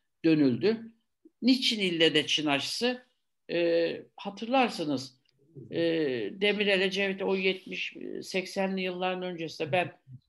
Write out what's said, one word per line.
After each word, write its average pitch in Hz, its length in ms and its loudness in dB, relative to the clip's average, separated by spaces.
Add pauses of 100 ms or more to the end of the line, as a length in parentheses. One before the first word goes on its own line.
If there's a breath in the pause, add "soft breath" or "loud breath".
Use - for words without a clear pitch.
(240 soft breath)
dönüldü. 156 680 2 (500)
Niçin 240 380 2
ille 165 340 4
de 151 120 4
Çin 156 200 0
aşısı? 226 600 -2 (440)
E, 170 520 0 (140)
hatırlarsınız, 202 1040 -2 (500)
e, 165 100 -2 (520)
Demirel 202 480 2
Ecevit 190 420 0
o 190 140 0
yetmiş, 190 600 -4 (260)
seksenli 190 580 -4
yılların 185 420 -4
öncesinde 165 500 -6
ben, 175 200 0 (360)